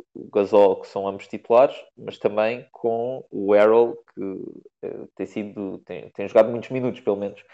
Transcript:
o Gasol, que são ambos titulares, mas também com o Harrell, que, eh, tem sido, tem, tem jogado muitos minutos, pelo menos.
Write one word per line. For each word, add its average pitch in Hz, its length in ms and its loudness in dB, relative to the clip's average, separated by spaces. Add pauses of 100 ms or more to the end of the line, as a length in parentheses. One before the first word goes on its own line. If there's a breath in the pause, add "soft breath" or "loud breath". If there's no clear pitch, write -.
(140)
o - 160 -18
Gasol, 101 520 4
que - 40 -16
são 98 220 -8
ambos 98 180 -10
titulares, 117 480 2 (220)
mas 110 220 -14
também 110 520 -4
com 120 600 -6
o 101 240 -2
Harrell, 113 420 4 (180)
que, 107 60 -14 (600)
eh, - 240 -12 (100)
tem 98 80 -8
sido, 101 600 -10
tem, 85 240 -14
tem 101 180 -10
jogado 110 220 6
muitos 117 180 -6
minutos, 127 320 -4
pelo 101 160 0
menos. 101 260 -8 (120)